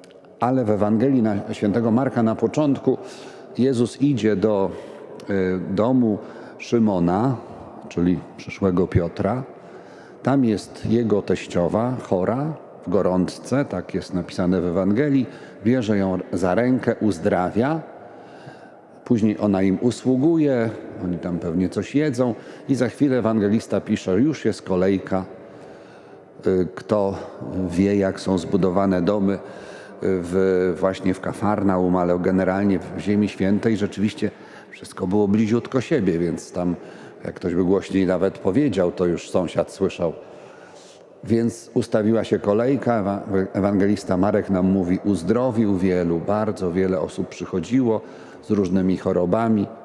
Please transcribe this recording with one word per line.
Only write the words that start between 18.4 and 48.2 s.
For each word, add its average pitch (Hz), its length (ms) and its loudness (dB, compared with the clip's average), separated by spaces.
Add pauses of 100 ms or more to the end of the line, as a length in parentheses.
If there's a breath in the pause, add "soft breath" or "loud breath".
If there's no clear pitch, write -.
Później 110 340 2
ona 98 220 2
im 95 200 2
usługuje, 131 880 2 (340)
oni 87 140 -2
tam 87 220 -4
pewnie 90 300 0
coś - 260 -4
jedzą 127 400 0 (340 loud breath)
i 135 60 2
za 120 140 0
chwilę 131 280 2
ewangelista 110 640 2
pisze: 98 380 0
„Już 139 260 2
jest 107 160 -2
kolejka”. 95 640 0 (1200 loud breath)
Y, 92 280 2
kto 98 400 0 (540 loud breath)
wie, 98 260 2
jak 95 240 0
są 95 180 0
zbudowane 92 640 2
domy, 101 320 2
y, 92 60 -4 (640 loud breath)
w, 92 800 2
właśnie 92 340 0
w - 80 -12
Kafarnaum, 92 720 0
ale 87 240 2
generalnie 95 600 2
w 87 200 -10
Ziemi 101 300 2
Świętej 104 480 0
rzeczywiście 101 540 -2 (380 loud breath)
wszystko - 380 -10
było 101 200 2
bliziutko 113 540 2
siebie, 95 380 0
więc 85 320 -4
tam 87 240 -2 (500 loud breath)
jak 82 100 -10
ktoś 85 200 -4
by 92 80 2
głośniej 92 420 2
nawet 90 340 0
powiedział, 98 520 2
to 90 140 0
już 85 240 -2
sąsiad 87 420 0
słyszał. 87 420 -2 (1120 loud breath)
Więc 113 500 -2
ustawiła 110 500 2
się 101 160 0
kolejka, 113 640 2
ewa-, 98 180 -2 (320)
ewangelista 101 640 2
Marek 101 320 2
nam 92 160 2
mówi: 92 400 2
„Uzdrowił 104 720 2
wielu”, 87 500 2
bardzo 104 440 -2
wiele 92 280 2
osób 87 300 -4
przychodziło 107 720 0 (400 loud breath)